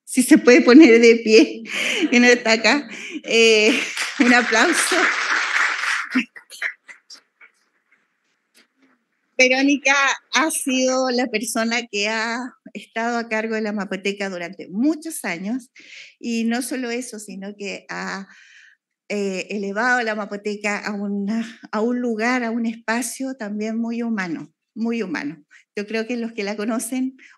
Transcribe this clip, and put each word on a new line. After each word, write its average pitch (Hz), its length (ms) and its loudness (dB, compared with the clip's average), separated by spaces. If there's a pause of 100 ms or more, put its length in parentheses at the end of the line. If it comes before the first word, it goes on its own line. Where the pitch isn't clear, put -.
si - 180 0
se 262 160 8
puede 247 240 8
poner 233 380 10
de 233 160 8
pie, 226 460 4 (480)
que 247 100 4
no 247 60 6
está 240 260 4
acá. 226 360 0 (360)
Eh, 226 540 4 (420)
un 247 120 6
aplauso. 240 640 2 (4000)
Verónica 269 580 2 (380)
ha 294 180 0
sido 262 600 -2
la 247 160 -2
persona 226 600 -4
que 202 220 -4
ha 226 320 -6 (320)
estado 233 460 -6
a 233 100 -8
cargo 220 260 -4
de 220 60 -4
la 214 120 -4
Mapoteca 196 580 -6
durante 175 380 -12
muchos 302 560 -4
años, 208 460 -8 (480)
y 233 260 -4
no 233 180 -2
solo 254 280 -8
eso, 240 280 -8
sino 196 380 -14
que 190 340 -12
ha... 190 360 -10 (840)
Eh, 196 380 -4
elevado 208 540 -2
la 220 120 -4
Mapoteca 208 640 -6
a 208 140 -8
una, 202 680 -6 (120)
a 214 80 -4
un 247 200 -2
lugar, 240 440 -2
a 226 60 -4
un 233 160 -4
espacio 240 680 -6
también 214 420 -6
muy 233 240 -4
humano, 185 500 -6 (220)
muy 233 280 -4
humano. 156 400 -8 (320)
Yo 208 120 -8
creo 220 200 -6
que 240 120 -6
los 226 140 -8
que 208 120 -8
la 208 120 -8
conocen 240 600 -6 (220)